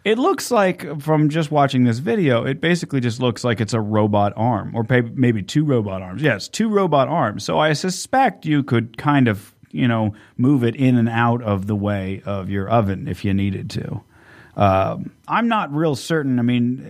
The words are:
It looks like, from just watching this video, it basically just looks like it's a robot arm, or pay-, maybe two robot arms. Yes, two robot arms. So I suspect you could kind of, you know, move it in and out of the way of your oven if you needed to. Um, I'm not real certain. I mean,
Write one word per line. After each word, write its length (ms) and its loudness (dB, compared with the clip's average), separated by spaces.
It 140 0
looks 320 -2
like, 500 0
from 280 2
just 220 -2
watching 340 2
this 140 2
video, 460 0
it 160 -4
basically 400 0
just 200 -4
looks 240 -2
like 160 0
it's 140 -2
a 60 0
robot 560 2
arm, 380 -2
or 100 -2
pay-, 180 4
maybe 400 0
two 220 -2
robot 380 -2
arms. 200 -8
Yes, 260 -2
two 200 -4
robot 400 2
arms. 360 -2
So 140 0
I 160 2
suspect 720 -2
you 160 2
could 340 -2
kind 320 4
of, 260 -4
you 160 -2
know, 280 0
move 260 2
it 100 0
in 220 4
and 120 4
out 340 2
of 240 0
the 100 0
way 500 -4
of 240 -6
your 180 -4
oven 380 0
if 180 -8
you 100 0
needed 360 -2
to. 300 -8
Um, 560 2
I'm 220 0
not 260 -2
real 220 0
certain. 420 -2
I 40 0
mean, 480 0